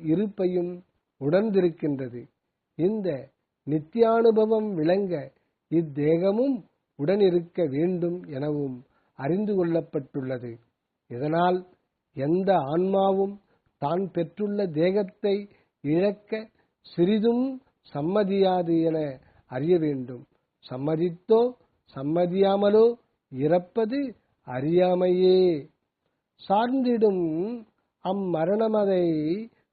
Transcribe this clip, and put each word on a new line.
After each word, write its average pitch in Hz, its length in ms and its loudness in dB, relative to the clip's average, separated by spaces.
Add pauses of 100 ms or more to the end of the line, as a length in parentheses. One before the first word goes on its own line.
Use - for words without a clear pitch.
இருப்பையும் 180 800 -2 (380)
உணர்ந்திருக்கின்றது. 160 1080 -2 (480)
இந்த 170 540 -4 (360)
நித்தியானுபவம் 220 1040 2
விளங்க 170 580 -2 (400)
இத்தேகமும் 170 920 0 (340)
உடனிருக்க 175 680 0
வேண்டும் 175 540 -2
எனவும் 143 640 -6 (340)
அறிந்து 196 360 -2
கொள்ளப்பட்டுள்ளது. 135 1040 -4 (500)
இதனால் 170 580 0 (480)
எந்த 180 420 0
ஆன்மாவும் 190 840 0 (400)
தான் 170 300 -2
பெற்றுள்ள 202 560 -4
தேகத்தை 196 840 -2 (340)
இழக்க 202 680 -2 (320)
சிறிதும் 233 800 0 (320)
சம்மதியாது 185 880 0
என 156 360 -2 (320)
அறிய 156 260 0
வேண்டும். 131 480 -4 (440)
சம்மதித்தோ 170 840 0 (420)
சம்மதியாமலோ 196 1000 2 (360)
இறப்பது 190 840 -2 (320)
அறியாமையே. 180 1200 2 (720)
"சார்ந்திடும் 220 1200 0 (400)
அம்மரணமதை 190 1400 0 (240)